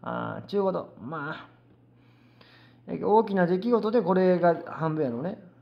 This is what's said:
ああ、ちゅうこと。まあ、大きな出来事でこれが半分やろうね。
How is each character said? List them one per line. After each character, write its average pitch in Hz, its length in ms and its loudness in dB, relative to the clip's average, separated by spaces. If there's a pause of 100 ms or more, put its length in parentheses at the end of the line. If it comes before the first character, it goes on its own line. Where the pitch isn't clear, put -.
あ 117 420 -6
あ、 - 20 -20
ち - 60 -10
ゅ 202 60 2
う 196 40 2
こ 190 80 2
と。 - 300 -6
ま 147 300 -10
あ、 - 160 -14 (1400)
大 202 360 2
き 208 100 -4
な 185 140 4
出 180 120 0
来 233 120 0
事 214 180 2
で 220 140 2
こ 180 100 2
れ 185 240 4
が 170 300 2
半 156 260 -4
分 156 100 0
や 131 60 0
ろ 117 120 -6
う - 20 -6
ね。 196 180 -8 (200)